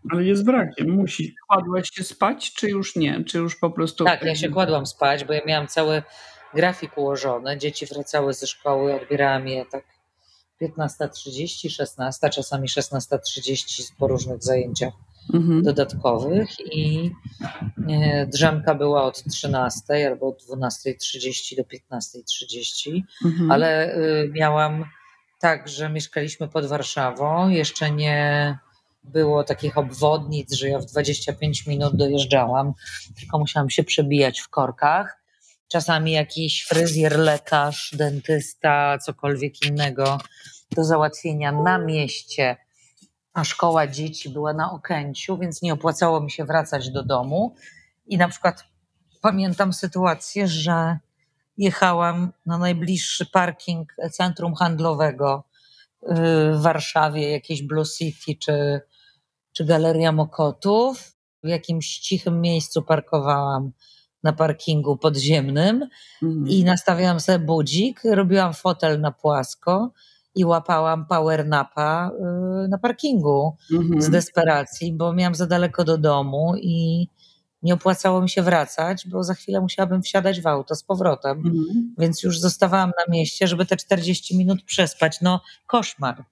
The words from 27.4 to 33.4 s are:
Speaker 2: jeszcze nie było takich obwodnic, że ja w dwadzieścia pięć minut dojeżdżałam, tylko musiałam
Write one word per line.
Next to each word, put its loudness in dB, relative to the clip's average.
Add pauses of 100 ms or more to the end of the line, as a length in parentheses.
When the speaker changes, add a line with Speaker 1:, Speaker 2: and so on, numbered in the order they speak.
Speaker 2:
jeszcze 0
nie 0 (460)
było 2
takich -2
obwodnic, 0
że -2
ja 0
w -6
dwadzieścia -2
pięć -4
minut 0
dojeżdżałam, 2 (480)
tylko -2
musiałam 0